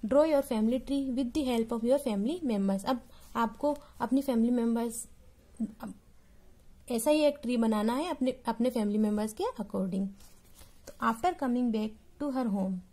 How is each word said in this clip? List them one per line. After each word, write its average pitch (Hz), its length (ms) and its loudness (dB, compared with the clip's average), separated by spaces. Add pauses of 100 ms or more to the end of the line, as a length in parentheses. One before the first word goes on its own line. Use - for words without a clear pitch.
draw 269 180 6
your 294 180 4
family 240 440 0
tree 269 280 -2
with 240 180 -2
the 311 160 -2
help 226 200 0
of 233 160 -4
your 262 240 4
family 233 360 -2
members। 196 400 0
अब 254 160 -2 (360)
आपको 233 400 0 (240)
अपनी 254 220 2
फैमिली 233 280 2
मेंबर्स, 233 580 -2 (520)
अब 208 340 -8 (960)
ऐसा 240 200 2
ही 302 100 6
एक 285 220 4
ट्री 247 140 0
बनाना 220 380 2
है 311 140 -2
अपने, 262 260 0 (120)
अपने 233 240 0
फैमिली 214 280 0
मेंबर्स 214 340 0
के 359 120 -6
according। 196 600 -4 (840)
तो 226 240 -2
after 349 260 0
coming 247 340 0
back 214 160 0 (340)
to 277 140 -2
her 220 220 0
home 190 200 -2 (140)